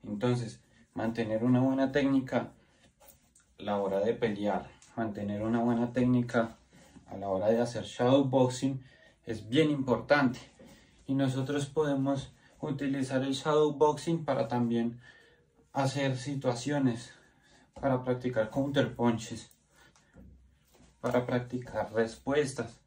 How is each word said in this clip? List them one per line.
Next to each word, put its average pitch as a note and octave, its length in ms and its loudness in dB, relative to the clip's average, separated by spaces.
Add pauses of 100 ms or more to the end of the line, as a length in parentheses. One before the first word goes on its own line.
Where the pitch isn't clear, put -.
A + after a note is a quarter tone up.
Entonces, A#2 580 -2 (320)
mantener A2 480 -2
una B2 180 4
buena C3+ 300 2
técnica C3+ 600 0 (1040)
a - 40 -14
la G#2 160 0
hora G2 200 0
de A2 160 2
pelear, G#2 560 -2 (240)
mantener G#2 480 -4
una A2+ 160 0
buena A#2+ 340 0
técnica B2 640 2 (520)
a F#2+ 80 -12
la G2 120 -8
hora F#2+ 200 2
de A#2 120 4
hacer A2+ 220 -2
shadow C3 420 2
boxing C3 560 2 (440)
es G#2+ 240 -10
bien D3+ 220 4
importante. C3 680 2 (680)
Y C3+ 100 -4
nosotros C3+ 520 0
podemos C#3 680 0 (280)
utilizar C3+ 640 -2
el C3+ 80 -2
shadow D3+ 400 2
boxing D3+ 520 2
para - 220 0
también A#2 540 0 (720)
hacer C3+ 440 0
situaciones, C3+ 960 -2 (680)
para B2+ 240 0
practicar B2 460 -2
counter C#3 480 0
punches, A#2 540 -2 (1500)
para B2 240 0
practicar B2 680 -4
respuestas A#2 920 -2